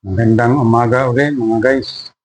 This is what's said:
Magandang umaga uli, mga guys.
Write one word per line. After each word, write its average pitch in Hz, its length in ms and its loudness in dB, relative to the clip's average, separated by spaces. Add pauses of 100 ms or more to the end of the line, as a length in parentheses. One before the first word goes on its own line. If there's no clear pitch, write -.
Magandang 113 560 2
umaga 120 560 0
uli, 143 160 0
mga 113 320 -2
guys. 131 480 -2 (160)